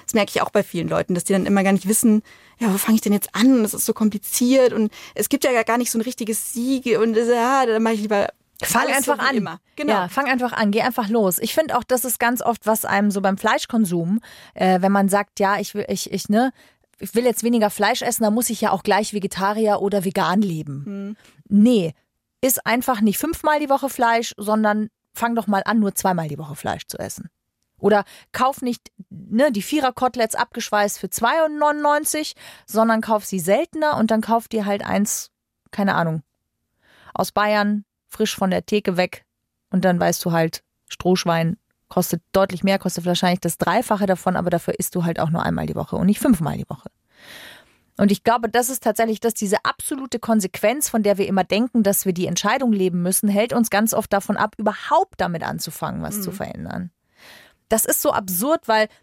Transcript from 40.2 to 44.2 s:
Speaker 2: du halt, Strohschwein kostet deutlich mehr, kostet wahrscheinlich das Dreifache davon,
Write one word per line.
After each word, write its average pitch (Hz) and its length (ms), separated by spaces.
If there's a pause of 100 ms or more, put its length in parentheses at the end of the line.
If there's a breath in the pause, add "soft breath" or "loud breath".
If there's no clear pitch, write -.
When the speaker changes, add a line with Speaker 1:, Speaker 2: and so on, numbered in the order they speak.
Speaker 2:
du 175 80
halt, 165 320 (240)
Strohschwein 170 680 (320)
kostet 175 320 (100)
deutlich 190 320
mehr, 196 160
kostet 170 260
wahrscheinlich 180 360
das 170 160
Dreifache 202 480
davon, 180 320